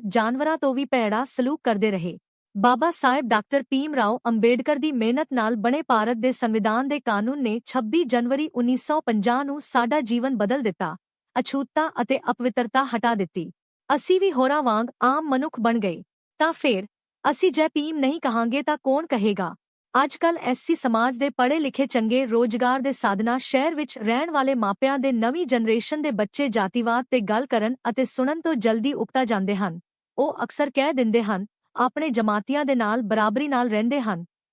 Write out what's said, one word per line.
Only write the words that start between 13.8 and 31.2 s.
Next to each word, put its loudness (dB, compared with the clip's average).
ਅਸੀਂ 2
ਵੀ 2
ਹੋਰਾਂ 2
ਵਾਂਗ 2
ਆਮ 2
ਮਨੁੱਖ -2
ਬਣ 2
ਗਏ। -4
ਤਾਂ 2
ਫੇਰ 0
ਅਸੀਂ 2
ਜੈ 2
ਭੀਮ -4
ਨਹੀਂ 0
ਕਹਾਂਗੇ 0
ਤਾਂ -2
ਕੌਣ 0
ਕਹੇਗਾ? 0
ਅੱਜ 2
ਕੱਲ੍ਹ 0
ਐਸ -2
ਸੀ -2
ਸਮਾਜ 0
ਦੇ 0
ਪੜ੍ਹੇ 0
ਲਿਖੇ, 0
ਚੰਗੇ 0
ਰੋਜ਼ਗਾਰ 2
ਦੇ -2
ਸਾਧਨਾਂ 0
ਸ਼ਹਿਰ 0
ਵਿੱਚ -6
ਰਹਿਣ 0
ਵਾਲੇ 2
ਮਾਪਿਆਂ 0
ਦੇ 2
ਨਵੀਂ 0
ਜਨਰੇਸ਼ਨ 0
ਦੇ -2
ਬੱਚੇ -2
ਜਾਤੀਵਾਦ 0
ਤੇ 2
ਗੱਲ -2
ਕਰਨ 0
ਅਤੇ 0
ਸੁਣਨ -2
ਤੋਂ 0
ਜਲਦੀ 0
ਉਕਤਾ -2
ਜਾਂਦੇ 0
ਹਨ। -4
ਉਹ 0
ਅਕਸਰ -2
ਕਹਿ 0
ਦਿੰਦੇ 2